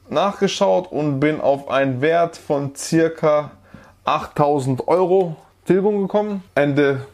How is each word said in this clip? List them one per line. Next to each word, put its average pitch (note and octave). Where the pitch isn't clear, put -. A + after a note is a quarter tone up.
nachgeschaut F#3
und C#3+
bin D3+
auf C#3
einen C3+
Wert E3
von C#3+
circa D#3+
achttausend C#3+
Euro F3+
Tilgung G3
gekommen. G#3
Ende C#3